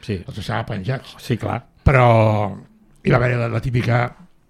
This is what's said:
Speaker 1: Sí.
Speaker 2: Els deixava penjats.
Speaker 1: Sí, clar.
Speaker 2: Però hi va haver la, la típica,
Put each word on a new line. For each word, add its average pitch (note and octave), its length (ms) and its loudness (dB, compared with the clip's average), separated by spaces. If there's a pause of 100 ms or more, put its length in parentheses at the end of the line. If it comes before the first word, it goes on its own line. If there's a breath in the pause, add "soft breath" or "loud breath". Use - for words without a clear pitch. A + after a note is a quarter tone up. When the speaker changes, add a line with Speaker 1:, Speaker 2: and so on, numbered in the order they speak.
Speaker 1:
Sí. G2 200 -6
Speaker 2:
Els - 160 -16
deixava A2 320 -6
penjats. A2 480 -8
Speaker 1:
Sí, A#2 200 -4
clar. G#2+ 260 -6 (180)
Speaker 2:
Però B2+ 240 4 (1000)
hi - 60 0
va C3+ 80 4
haver B2 200 0
la, A#2 120 -2
la A2+ 120 -4
típica, A#2+ 420 0 (460)